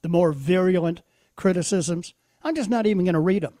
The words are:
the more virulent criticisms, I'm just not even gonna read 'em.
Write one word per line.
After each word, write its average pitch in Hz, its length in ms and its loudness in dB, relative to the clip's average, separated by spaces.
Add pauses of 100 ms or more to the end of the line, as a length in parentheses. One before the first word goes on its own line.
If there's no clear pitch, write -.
the 165 80 -8
more 170 240 2
virulent 170 680 0 (360)
criticisms, 175 760 -2 (300)
I'm 320 120 -4
just 247 140 -4
not 226 160 0
even 196 200 2
gonna 170 160 2
read 185 240 0
'em. 123 160 -10